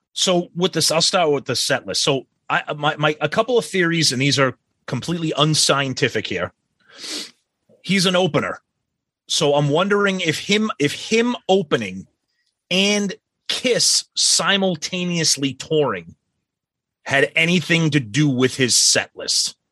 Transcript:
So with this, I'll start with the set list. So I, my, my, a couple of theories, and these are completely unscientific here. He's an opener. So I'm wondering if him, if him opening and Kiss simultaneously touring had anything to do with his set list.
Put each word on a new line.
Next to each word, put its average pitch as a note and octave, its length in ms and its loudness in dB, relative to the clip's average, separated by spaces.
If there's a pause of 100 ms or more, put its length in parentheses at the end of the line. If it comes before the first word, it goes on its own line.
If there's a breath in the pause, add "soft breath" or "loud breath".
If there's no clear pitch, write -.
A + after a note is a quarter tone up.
(140)
So F3 420 0
with F3+ 180 -2
this, D#3+ 160 0
I'll D#3+ 120 2
start E3+ 300 2
with C3+ 140 -2
the B2 100 -4
set - 300 -2
list. F#2 160 -4
So C3+ 240 0 (240)
I, D#3+ 240 -2
my, D3 220 -2
my, D3+ 260 0
a D3+ 80 -2
couple A3+ 280 0
of D3 80 0
theories, E3 460 0
and B2 100 -4
these C#3 180 2
are C3 180 0 (300)
completely D#3+ 500 -6
unscientific C#3 880 0
here. - 280 -6 (1300 loud breath)
He's F#3 220 0
an F#3 100 2
opener. C3 460 0 (680)
So C#3+ 280 2
I'm D3 140 2
wondering G3 520 0
if D#3+ 180 -2
him, G#3+ 400 0
if C#3+ 140 0
him A#3 420 0 (140)
opening A2+ 580 0 (640)
and G3+ 420 0 (360)
Kiss - 560 0 (100)
simultaneously F3 1400 0
touring A2+ 600 -2 (880)
had C#3 320 0
anything E3 560 2
to D3 80 2
do B2+ 300 0
with B2+ 260 2
his B2+ 220 2
set - 380 2
list. - 400 -4 (160)